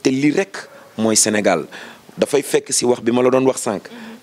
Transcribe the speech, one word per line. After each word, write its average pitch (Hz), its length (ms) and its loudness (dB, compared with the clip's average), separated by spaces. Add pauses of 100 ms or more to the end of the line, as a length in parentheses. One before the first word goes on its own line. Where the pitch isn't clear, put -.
te 139 80 2
lii 139 220 2
rek 190 240 -4 (420)
mooy 110 180 2
Sénégal. 104 500 2 (500)
Dafay 139 260 0
fekk 143 300 -2
si - 120 0
wax 120 180 2
bi 113 80 0
ma 123 120 2
la 127 80 4
doon 131 160 4
wax 127 200 0
sànq, 101 220 -4 (340)